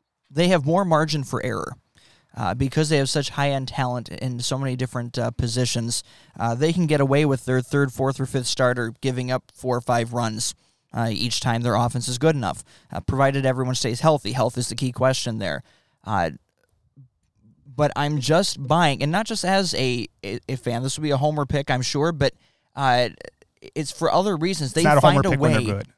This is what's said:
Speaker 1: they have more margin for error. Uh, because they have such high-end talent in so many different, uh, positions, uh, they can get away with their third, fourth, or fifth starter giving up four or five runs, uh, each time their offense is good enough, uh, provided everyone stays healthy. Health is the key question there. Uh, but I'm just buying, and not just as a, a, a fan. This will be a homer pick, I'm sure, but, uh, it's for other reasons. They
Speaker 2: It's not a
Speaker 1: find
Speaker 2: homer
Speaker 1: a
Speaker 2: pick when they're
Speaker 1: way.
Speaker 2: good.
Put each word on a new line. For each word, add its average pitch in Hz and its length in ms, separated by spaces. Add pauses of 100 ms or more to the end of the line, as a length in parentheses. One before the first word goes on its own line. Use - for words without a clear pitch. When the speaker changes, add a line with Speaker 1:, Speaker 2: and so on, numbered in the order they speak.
(300)
Speaker 1:
they 165 200
have 165 160
more 180 200
margin 156 380
for 131 200
error. 107 300 (640)
Uh, 98 180
because 135 360
they 156 80
have 139 120
such 143 220
high-end 139 360
talent 123 420
in 123 300
so 131 200
many 131 160
different, 123 420
uh, 120 140
positions, 120 720 (360)
uh, 117 140
they 147 180
can 170 140
get 147 160
away 139 240
with 135 200
their 127 160
third, 139 300
fourth, 135 280
or 131 80
fifth 123 180
starter 123 560
giving 127 300
up - 240
four 127 200
or 120 60
five 120 320
runs, 117 400 (400)
uh, 113 180
each 110 280
time 120 240
their 120 100
offense 120 340
is 123 120
good 156 160
enough, 104 280 (300)
uh, 92 60
provided 135 440
everyone 127 300
stays 120 280
healthy. 147 320
Health 127 220
is 123 140
the - 60
key 127 160
question 123 480
there. 80 240 (400)
Uh, 90 260 (1500)
but 147 200
I'm 147 240
just 143 480
buying, 147 340
and 143 100
not 208 140
just 214 180
as 185 300
a, 123 340 (160)
a, 101 240
a 131 100
fan. 120 260
This 135 140
will 151 60
be 147 80
a 135 60
homer 151 300
pick, 139 240
I'm 127 100
sure, 147 300
but, 139 220 (420)
uh, 123 340 (640)
it's 151 180
for - 200
other 185 260
reasons. 156 360
They - 80
Speaker 2:
It's - 40
not 151 140
a - 20
Speaker 1:
find - 160
Speaker 2:
homer 135 100
Speaker 1:
a 113 40
Speaker 2:
pick 135 80
when 139 140
they're 110 80
Speaker 1:
way. 117 40
Speaker 2:
good. 101 220 (100)